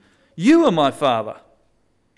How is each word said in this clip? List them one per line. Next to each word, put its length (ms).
'You 300
are 80
my 180
father,' 500